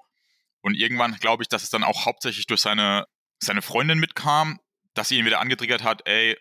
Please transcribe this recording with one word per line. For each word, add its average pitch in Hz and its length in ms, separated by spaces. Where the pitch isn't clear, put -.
Und 104 140
irgendwann 117 420
glaub 113 240
ich, 117 80
dass 113 140
es - 80
dann 110 120
auch - 240
hauptsächlich 113 400
durch 107 140
seine, 104 460
seine 101 200
Freundin 151 360
mitkam, 156 640
dass 107 140
sie 131 100
ihn 117 60
wieder 113 160
angetriggert 120 420
hat, 113 240
„Ey, 110 340